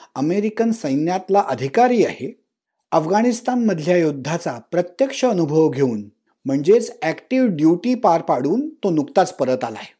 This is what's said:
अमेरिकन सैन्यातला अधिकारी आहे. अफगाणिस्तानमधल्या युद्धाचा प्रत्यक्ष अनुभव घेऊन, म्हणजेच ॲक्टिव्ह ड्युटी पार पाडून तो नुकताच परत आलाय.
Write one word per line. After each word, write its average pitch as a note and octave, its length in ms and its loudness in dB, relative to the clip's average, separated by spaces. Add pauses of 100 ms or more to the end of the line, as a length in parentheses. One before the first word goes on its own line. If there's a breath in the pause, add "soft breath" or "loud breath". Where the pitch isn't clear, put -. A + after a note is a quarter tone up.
(160 loud breath)
अमेरिकन G#3 560 -2
सैन्यातला F#3 760 0
अधिकारी A3 580 2
आहे. C3 360 -8 (500)
अफगाणिस्तानमधल्या G3 1040 0
युद्धाचा D3 640 -2 (120)
प्रत्यक्ष G#3+ 540 -2
अनुभव D#3+ 440 2
घेऊन, B2+ 320 -2 (440)
म्हणजेच D3+ 560 2
ॲक्टिव्ह B3 480 0
ड्युटी E3+ 460 2
पार G#3+ 260 2
पाडून E3+ 480 -2
तो - 200 -4
नुकताच E3 480 0
परत B2+ 260 0
आलाय. A2+ 220 -8 (140)